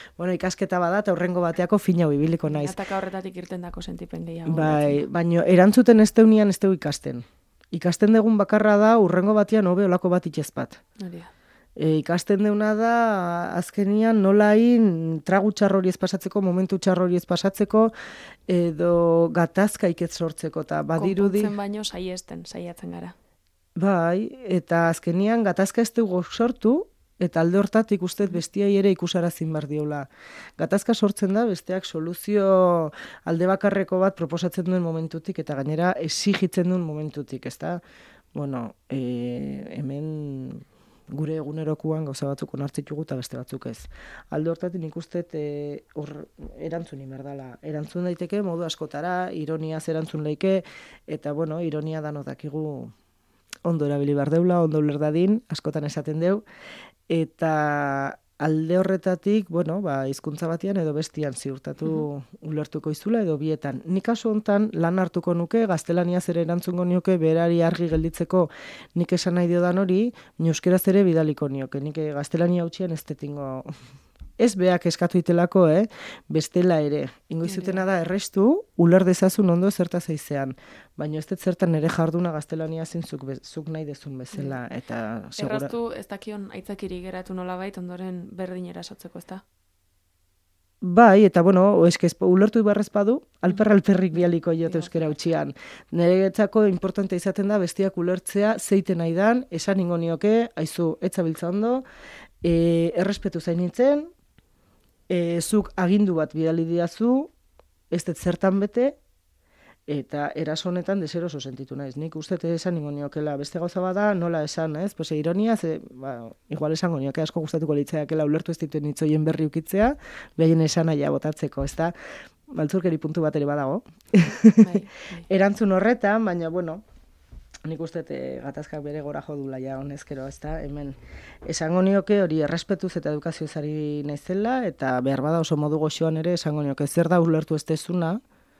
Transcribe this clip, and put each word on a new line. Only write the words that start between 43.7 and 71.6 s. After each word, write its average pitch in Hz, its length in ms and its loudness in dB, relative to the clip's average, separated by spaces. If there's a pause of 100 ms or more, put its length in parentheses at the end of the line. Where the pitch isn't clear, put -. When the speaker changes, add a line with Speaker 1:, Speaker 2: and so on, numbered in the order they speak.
Speaker 1:
ez. 113 80 -14 (500)
Alde 156 220 -4
hortatik 170 320 -6
nik 156 180 -10
uste 175 220 -8
dut, 170 120 -14
e, 147 500 -8 (100)
hor 147 320 -12 (320)
erantzun 160 420 -10
egin 135 140 -14
behar 131 100 -14
dela. 139 220 -12 (160)
Erantzun 151 420 -8
daiteke 180 400 -4
modu 170 220 -4
askotara, 175 640 -6
ironiaz 156 560 -6
erantzun 160 340 -4
leike, 190 360 0 (480)
eta, 147 260 -8
bueno, 160 300 -4
ironia 156 420 -6
danok 147 240 -8
dakigu 151 380 -8 (1000)
ondo 160 240 0
erabili 143 260 0
behar 143 160 0
deula, 175 320 4
ondo 156 160 2
uler 147 220 0
dadin, 175 480 2
askotan 147 400 -6
esaten 151 320 -6
deu, 196 220 0 (640)
eta 147 1080 -2 (200)
alde 160 400 0
horretatik, 190 720 0
bueno, 170 320 -2
ba, 139 240 -2
hizkuntza 151 400 -6
batean 190 320 -2
edo 156 160 -2
bestian 151 400 -4
ziurtatu 139 540 -8
Speaker 2:
Mhm. 151 640 -6
Speaker 1:
ulertuko 151 400 -6
izula 220 300 -2
edo 160 140 -2
bietan. 147 480 -4
Nik 185 200 -2
kasu 233 260 -2
hontan 214 420 0
lan 170 280 0
hartuko 175 340 -2
nuke, 190 320 0
gaztelaniaz 175 640 -2
ere 170 140 0
erantzungo 175 420 -2
nioke 180 340 2
berari 165 440 4
argi 170 260 2
gelditzeko 165 600 0 (460)
nik 170 180 0
esan 175 220 0
nahi 175 140 2
diodan 175 300 2
hori, 196 340 2 (260)
baina 165 160 2
euskeraz 185 320 2
ere 196 160 6
bidaliko 156 460 2
nioke. 135 320 -6